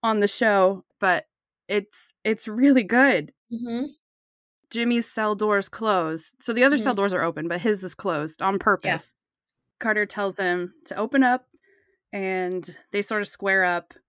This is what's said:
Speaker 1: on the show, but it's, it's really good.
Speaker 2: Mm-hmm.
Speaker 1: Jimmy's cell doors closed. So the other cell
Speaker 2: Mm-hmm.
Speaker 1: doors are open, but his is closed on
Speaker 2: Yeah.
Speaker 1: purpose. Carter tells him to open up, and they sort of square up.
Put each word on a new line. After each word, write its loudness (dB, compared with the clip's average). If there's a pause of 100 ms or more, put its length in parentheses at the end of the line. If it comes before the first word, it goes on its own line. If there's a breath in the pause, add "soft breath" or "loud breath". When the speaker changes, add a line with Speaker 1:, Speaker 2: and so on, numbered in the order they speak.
Speaker 1:
on 2
the 4
show, 2 (160)
but 0 (420)
it's, -6 (100)
it's -4
really 4
good. 2 (200)
Speaker 2:
Mm-hmm. -8 (840)
Speaker 1:
Jimmy's 0
cell -2
doors 0
closed. -2
So -6
the 4
other 6
cell 0
Speaker 2:
Mm-hmm. 0
Speaker 1:
doors 0
are 0
open, -4
but -4
his 0
is -8
closed -4
on 2
Speaker 2:
Yeah. 0
Speaker 1:
purpose. 0 (640)
Carter 0
tells -6
him -2 (120)
to -10
open 0
up, 2 (680)
and -4 (240)
they -2
sort -2
of -6
square 0
up. -2 (140)